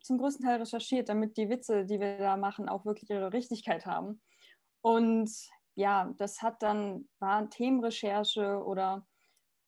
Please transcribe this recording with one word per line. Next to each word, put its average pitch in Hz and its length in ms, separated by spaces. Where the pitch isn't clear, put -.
zum 254 160
größten 277 260
Teil 240 140
recherchiert, 233 500
damit 214 300
die 214 100
Witze, 214 380
die 202 120
wir 202 200
da 196 180
machen, 196 320
auch 190 160
wirklich 214 240
ihre 190 240
Richtigkeit 220 540
haben. 175 340
Und 226 480
ja, 196 420
das 202 240
hat 226 200
dann, 208 460
war 208 300
Themenrecherche 214 1120
oder 190 440